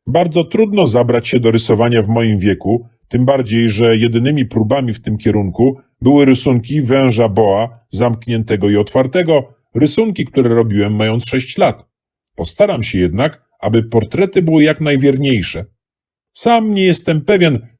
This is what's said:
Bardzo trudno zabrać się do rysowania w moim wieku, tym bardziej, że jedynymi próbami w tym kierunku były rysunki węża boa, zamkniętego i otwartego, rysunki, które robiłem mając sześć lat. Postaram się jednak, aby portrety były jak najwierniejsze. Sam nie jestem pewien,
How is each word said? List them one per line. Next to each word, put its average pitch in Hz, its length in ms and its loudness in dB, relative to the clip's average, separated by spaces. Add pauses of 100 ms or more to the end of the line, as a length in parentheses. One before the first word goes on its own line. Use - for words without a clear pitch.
Bardzo 165 380 0
trudno 208 420 0
zabrać 120 420 0
się 123 120 0
do 113 100 2
rysowania 113 520 0
w 101 60 -4
moim 113 300 0
wieku, 101 480 -2 (220)
tym 123 160 0
bardziej, 117 440 0
że 113 280 2
jedynymi 117 500 0
próbami 117 460 -2
w - 80 -10
tym 107 160 -6
kierunku 107 640 0 (240)
były 143 220 4
rysunki 131 580 0
węża 120 460 2
boa, 104 640 0
zamkniętego 113 800 -2
i 104 60 2
otwartego, 131 760 0 (200)
rysunki, 160 500 0
które 127 300 0
robiłem 107 400 0
mając 110 300 -2
sześć - 340 -6
lat. 160 300 -2 (480)
Postaram 151 460 -2
się 107 160 -4
jednak, 95 440 -2 (180)
aby 110 220 0
portrety 170 600 -2
były 160 200 2
jak 151 180 0
najwierniejsze. 135 840 0 (680)
Sam 226 420 0
nie 196 80 0
jestem 170 380 0
pewien, 170 480 0 (120)